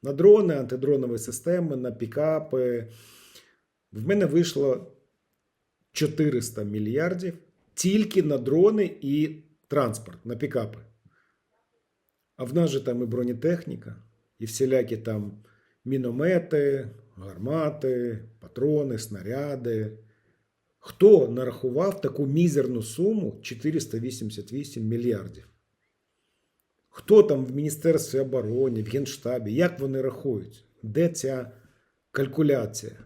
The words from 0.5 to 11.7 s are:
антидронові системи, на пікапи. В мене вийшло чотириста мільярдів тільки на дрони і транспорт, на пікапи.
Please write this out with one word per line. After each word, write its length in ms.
антидронові 640
системи, 580
на 160
пікапи. 960
В 160
мене 180
вийшло 680
чотириста 720
мільярдів 720
тільки 480
на 160
дрони 640
і 360
транспорт, 580
на 100
пікапи. 420